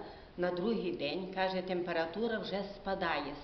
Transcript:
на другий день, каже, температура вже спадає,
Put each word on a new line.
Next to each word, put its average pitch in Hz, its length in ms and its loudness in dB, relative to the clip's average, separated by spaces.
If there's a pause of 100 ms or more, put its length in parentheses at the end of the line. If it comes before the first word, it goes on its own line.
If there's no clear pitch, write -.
(360)
на 175 140 4
другий 180 420 2
день, 156 420 -2
каже, 185 280 2
температура 180 760 0
вже 190 260 -2 (100)
спадає, 160 680 0